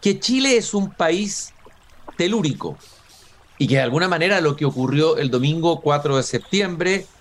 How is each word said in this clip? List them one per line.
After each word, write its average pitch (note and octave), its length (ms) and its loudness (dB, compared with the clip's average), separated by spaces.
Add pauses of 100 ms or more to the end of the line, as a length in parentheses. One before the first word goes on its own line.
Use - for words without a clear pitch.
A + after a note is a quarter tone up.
que G3 180 0
Chile C4 380 2
es G#3+ 180 -2
un G3 160 -2
país F#3+ 640 -2 (640)
telúrico E3 600 -2 (800)
y C#3 100 0
que C#3 80 2
de C3+ 60 2
alguna C#3+ 260 0
manera F3+ 320 2
lo D3 160 0
que D3+ 80 -4
ocurrió C#3 540 2
el C3+ 120 -2
domingo D3+ 500 0
cuatro D3 360 0
de B2+ 80 0
septiembre F3+ 840 -2 (140)